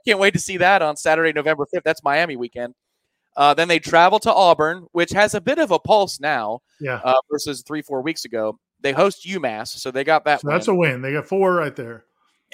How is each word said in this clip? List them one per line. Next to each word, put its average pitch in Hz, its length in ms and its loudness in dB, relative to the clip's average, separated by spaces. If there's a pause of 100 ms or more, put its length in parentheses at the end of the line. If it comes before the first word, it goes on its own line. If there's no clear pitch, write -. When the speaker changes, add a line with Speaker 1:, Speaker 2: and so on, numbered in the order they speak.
Speaker 1:
can't 208 140 2
wait 196 140 4
to 175 40 0
see 190 200 -6
that 185 220 4
on 151 160 -2
Saturday, 160 360 2
November 147 340 -2
fifth. 180 160 -6
That's 160 220 -2
Miami 151 320 0
weekend. 120 380 -10 (600)
Uh, 143 180 4
then 160 120 0
they 165 140 2
travel 170 400 4
to 226 120 0
Auburn, 170 600 2
which 170 180 -2
has 208 240 2
a 202 60 -4
bit 262 180 -2
of 262 140 0
a 160 80 0
pulse 196 400 0
now, 123 400 -4 (200)
Speaker 2:
Yeah. 131 220 -6
Speaker 1:
uh, 127 260 2
versus 143 380 -8
three, 151 160 -8
four 131 200 -8
weeks 156 220 -8
ago. 110 360 -6 (180)
They 139 140 -4
host 180 340 0
UMass, 127 420 -8
so - 220 -10
they 131 140 -4
got 156 220 2
that 147 160 0
Speaker 2:
So 147 60 -6
that's 180 200 0
Speaker 1:
win. 190 80 2
Speaker 2:
a - 20 0
win. 135 240 0
They 135 100 -6
got 147 140 -6
four 190 280 0
right 151 200 -2
there. 117 300 -14 (500)